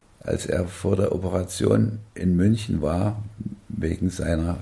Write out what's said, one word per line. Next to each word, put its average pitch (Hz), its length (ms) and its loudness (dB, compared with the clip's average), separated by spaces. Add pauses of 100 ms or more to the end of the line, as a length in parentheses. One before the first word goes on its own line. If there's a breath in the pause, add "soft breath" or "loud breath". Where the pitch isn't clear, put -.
(220)
als - 240 -4
er 92 200 0
vor 95 300 0
der 98 160 2
Operation 107 840 0 (160)
in 90 220 2
München 98 460 2
war, 101 420 0 (440)
wegen 85 420 -2
seiner 82 520 -2